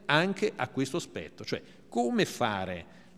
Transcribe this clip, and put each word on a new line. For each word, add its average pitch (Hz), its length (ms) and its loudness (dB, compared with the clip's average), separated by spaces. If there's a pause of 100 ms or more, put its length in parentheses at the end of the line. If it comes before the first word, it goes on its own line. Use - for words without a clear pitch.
anche 185 500 4
a 127 140 -2
questo 135 300 -2
aspetto, - 460 -10
cioè - 180 -4 (260)
come 240 360 2
fare 92 800 -2 (160)